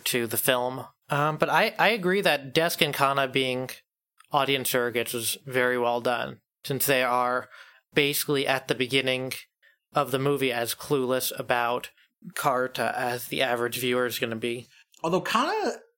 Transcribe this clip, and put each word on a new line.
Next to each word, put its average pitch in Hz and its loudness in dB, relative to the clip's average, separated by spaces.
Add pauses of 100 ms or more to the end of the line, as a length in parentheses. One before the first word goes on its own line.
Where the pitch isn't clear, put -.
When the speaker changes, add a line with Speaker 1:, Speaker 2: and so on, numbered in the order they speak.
Speaker 1:
to 120 0
the 110 -4
film. 127 0 (240)
Um, 151 0
but 147 2
I, 185 2
I 170 6
agree 196 0
that 143 0
Desk 165 2
and 151 0
Kana 139 2
being 127 -2 (640)
audience 135 2
surrogates 120 0
was 113 -4
very 123 2
well 120 0
done, 123 -2 (240)
since 135 -2
they 131 4
are 123 0 (440)
basically 143 2
at 131 0
the 143 0
beginning 131 0 (600)
of 143 2
the 131 2
movie 135 2
as 117 -2
clueless 127 -2
about 120 -2 (420)
Karuta 127 0
as 123 -4
the - -2
average 120 0
viewer 123 0
is 113 -4
gonna 113 -4
be. 120 -6 (360)
Speaker 2:
Although 175 2
Kana 320 0 (240)